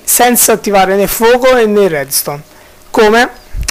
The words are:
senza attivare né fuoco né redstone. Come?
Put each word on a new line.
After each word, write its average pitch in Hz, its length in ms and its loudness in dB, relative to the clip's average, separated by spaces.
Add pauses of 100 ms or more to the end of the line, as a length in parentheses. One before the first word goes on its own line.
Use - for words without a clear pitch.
senza 240 480 0
attivare 196 440 0
né 196 100 0
fuoco 247 460 2
né 208 360 2
redstone. 147 540 -6 (480)
Come? 226 380 2 (420)